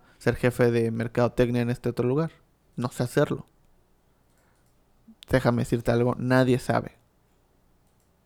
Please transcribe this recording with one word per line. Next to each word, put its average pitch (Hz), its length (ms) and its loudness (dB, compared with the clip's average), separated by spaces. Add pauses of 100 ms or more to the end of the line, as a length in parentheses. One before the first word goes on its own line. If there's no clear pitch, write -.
(180)
ser 123 180 -2
jefe 123 340 2
de 117 220 0
mercadotecnia 120 720 0
en 120 80 -2
este 120 180 -6
otro 120 220 -2
lugar? 151 220 -2 (440)
No 123 140 -4
sé - 140 -6
hacerlo. 139 420 -2 (1800)
Déjame 120 320 2
decirte 120 300 -2
algo, 120 260 0
nadie 127 420 2
sabe. - 380 -4 (1300)